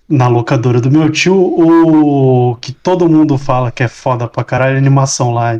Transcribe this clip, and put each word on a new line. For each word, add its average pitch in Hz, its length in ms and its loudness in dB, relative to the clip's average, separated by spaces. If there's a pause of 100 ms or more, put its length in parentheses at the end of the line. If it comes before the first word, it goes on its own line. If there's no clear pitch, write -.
na 127 200 0
locadora 120 520 0
do 131 100 -2
meu 156 200 2
tio 180 260 0
o 156 1200 2
que - 160 -14
todo 175 360 -2
mundo 156 300 2
fala 127 340 -4
que - 100 -8
é 117 60 -2
foda 120 400 -6
pra - 160 -8
caralho, 131 300 -2
a 135 40 -2
animação 135 540 0
lá. 117 280 -4